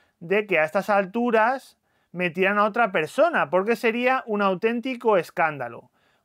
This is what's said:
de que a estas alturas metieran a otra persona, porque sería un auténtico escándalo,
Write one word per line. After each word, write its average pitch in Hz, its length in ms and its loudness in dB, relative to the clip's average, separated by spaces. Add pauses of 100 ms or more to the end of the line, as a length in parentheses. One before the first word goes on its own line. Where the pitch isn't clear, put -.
(220)
de 196 260 -2
que 180 120 2
a 156 40 4
estas 180 260 -2
alturas 226 880 0 (360)
metieran 185 460 0
a 208 40 4
otra 220 300 0
persona, 190 560 0
porque 190 260 0
sería 247 500 0
un 208 160 -2
auténtico 226 760 0
escándalo, 143 760 -4 (340)